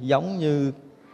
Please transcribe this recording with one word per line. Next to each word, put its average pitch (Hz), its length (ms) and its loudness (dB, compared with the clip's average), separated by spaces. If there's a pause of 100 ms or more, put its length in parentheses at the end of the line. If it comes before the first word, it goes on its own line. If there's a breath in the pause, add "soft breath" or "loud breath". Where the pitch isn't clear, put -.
giống 143 380 0
như 147 340 0 (420 loud breath)